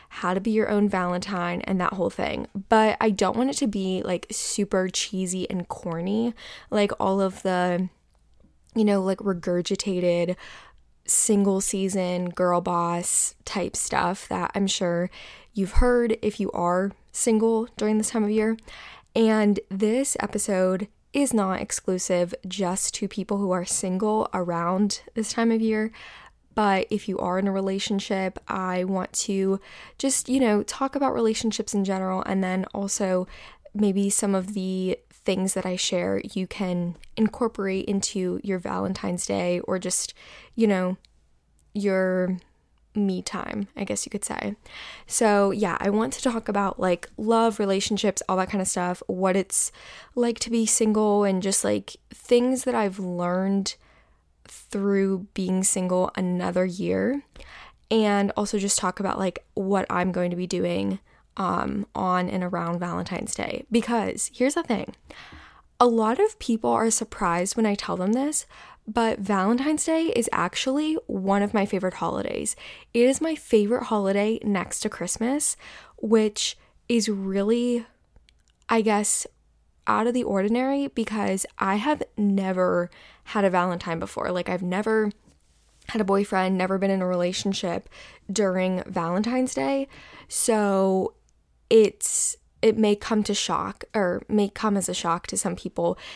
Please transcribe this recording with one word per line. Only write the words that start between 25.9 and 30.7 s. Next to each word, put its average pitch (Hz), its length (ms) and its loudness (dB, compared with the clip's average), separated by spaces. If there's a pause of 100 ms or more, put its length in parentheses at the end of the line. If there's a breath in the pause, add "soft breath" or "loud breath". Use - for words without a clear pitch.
But 196 360 2
if 208 180 -4
you 190 120 -2
are 180 200 0
in 196 80 0
a 196 40 2
relationship, 190 960 -2
I 185 360 -2
want 185 300 -2
to 190 460 0 (380 loud breath)
just, - 320 0
you 262 100 2
know, 208 240 4
talk - 320 -4